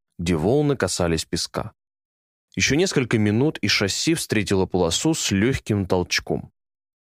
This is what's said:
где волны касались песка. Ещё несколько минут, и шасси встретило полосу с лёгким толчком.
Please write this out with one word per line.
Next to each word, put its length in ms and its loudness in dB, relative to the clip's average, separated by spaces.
где 180 0
волны 400 2
касались 500 -2
песка. 480 -6
Ещё 200 2
несколько 420 2
минут, 420 2
и 80 -4
шасси 480 0
встретило 500 0
полосу 480 0
с 180 -2
лёгким 540 0
толчком. 680 -4